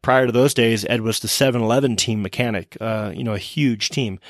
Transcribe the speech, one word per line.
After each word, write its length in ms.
prior 240
to 60
those 220
days, 340
Ed 120
was 180
the 80
seven 340
eleven 360
team 260
mechanic, 580
uh, 340
you 100
know, 100
a 40
huge 500
team. 420